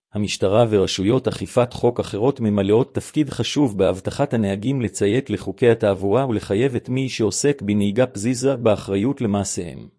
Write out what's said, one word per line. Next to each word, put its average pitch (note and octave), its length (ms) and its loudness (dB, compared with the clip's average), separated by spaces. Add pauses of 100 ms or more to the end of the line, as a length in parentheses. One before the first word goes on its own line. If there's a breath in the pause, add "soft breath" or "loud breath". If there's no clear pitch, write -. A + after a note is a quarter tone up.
(120)
המשטרה G#2 580 2
ורשויות G2+ 580 2
אכיפת A#2+ 440 -2
חוק A#2+ 280 0
אחרות A2+ 400 -2
ממלאות G#2 540 2
תפקיד D3 360 -2
חשוב B2+ 480 0
בהבטחת G2 560 0
הנהגים A2 460 -2
לציית G#2+ 500 0
לחוקי G#2 400 0
התעבורה G#2 580 2
ולחייב A2+ 460 0
את A2+ 140 -6
מי C3 200 -2
שעוסק B2 540 0
בנהיגה G2+ 440 2
פזיזה B2 500 -2
באחריות A2 640 0
למעשיהם. F#2+ 680 -4 (100)